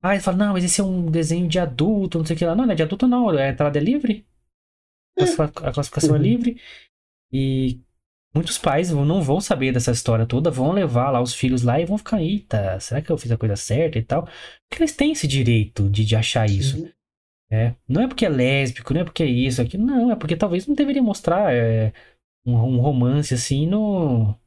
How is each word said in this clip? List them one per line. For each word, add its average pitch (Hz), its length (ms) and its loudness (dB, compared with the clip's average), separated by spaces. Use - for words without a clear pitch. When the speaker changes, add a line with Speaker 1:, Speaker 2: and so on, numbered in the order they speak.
Speaker 1:
Ah, 185 120 0
ele 196 100 -2
fala, 185 140 0
"Não, 202 160 2
mas 180 100 0
esse 180 160 0
é 202 40 2
um 185 280 -2
desenho 165 360 0
de 170 120 0
adulto, 180 600 0
não 160 60 -2
sei 165 100 -2
o 160 40 -8
que 175 60 2
lá." 170 100 0
Não, 247 100 2
não 226 60 2
é 175 40 2
de 156 80 2
adulto, 196 240 0
não. 247 220 2
A 135 200 2
entrada 143 280 0
é 147 40 2
livre. 226 440 0
Speaker 2:
É. 370 80 2
Speaker 1:
Classifica-, 156 420 -2
a 135 60 -4
classificação 151 420 0
é - 20 4
Speaker 2:
Uhum. 147 60 2
Speaker 1:
livre. 233 380 0
E 131 480 -2
muitos 165 240 -2
pais 165 340 0
vão, 143 140 0
não 180 160 2
vão 151 200 0
saber 131 320 -2
dessa 123 180 0
história 113 340 0
toda, 135 260 0
vão 131 200 0
levar 139 400 0
lá 139 100 2
os 123 120 -4
filhos 127 300 0
lá 123 160 2
e 170 60 0
vão 202 120 -2
ficar, 208 240 -2
"Eita, 107 580 -2
será 131 220 -6
que 165 100 -6
eu 156 60 0
fiz 117 140 -4
a 113 60 0
coisa 107 180 -2
certa 160 440 -2
e 117 40 -2
tal?" 170 200 -2
Porque - 140 -2
eles 311 120 0
têm 294 160 2
esse 294 160 -4
direito 113 640 0
de, 104 160 2
de 110 100 0
achar 110 340 0
isso. 135 280 0
Speaker 2:
Sim. - 140 -10
Speaker 1:
É. 113 240 0
Não 151 160 2
é 262 40 0
porque 254 180 -2
é 185 40 2
lésbico, 131 640 0
não 165 80 0
é - 20 0
porque 165 200 -4
é - 20 2
isso, 127 360 0
aquilo. 185 240 -2
Não, 247 260 2
é 214 40 0
porque 151 220 -4
talvez 185 300 0
não 285 80 0
deveria 277 260 0
mostrar, 196 520 0
é, 113 380 2
um, 123 100 0
um 123 240 2
romance 131 540 2
assim 135 340 -2
no. 170 680 0